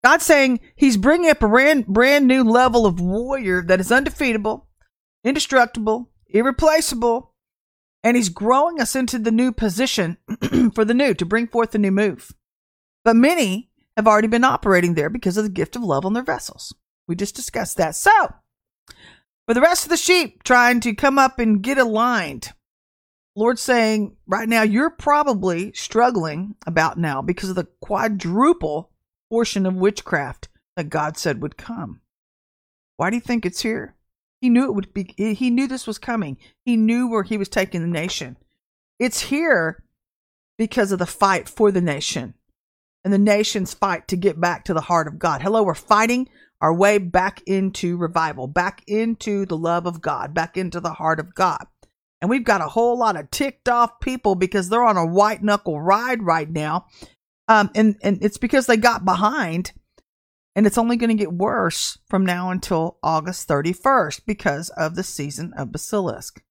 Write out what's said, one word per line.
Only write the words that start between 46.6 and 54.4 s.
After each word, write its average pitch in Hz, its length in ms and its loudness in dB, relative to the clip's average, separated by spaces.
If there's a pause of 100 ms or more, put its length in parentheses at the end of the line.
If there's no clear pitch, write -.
our 160 120 2
way 202 240 4
back 185 480 -2
into 190 520 -2
revival, 160 500 -4
back 175 400 -4
into 214 580 -2
the 175 120 -6
love 170 280 -2
of 170 160 -6
God, 147 320 -6
back 165 240 -4
into 175 220 -6
the 170 140 -6
heart 160 260 -2
of 156 160 -14
God. 180 300 -2 (540)
And 180 100 -4
we've 247 140 0
got 196 180 0
a 147 80 -6
whole 240 280 0
lot 220 180 0
of 143 140 -12
ticked - 400 -4
off 240 300 0
people 254 340 -2
because 185 360 -2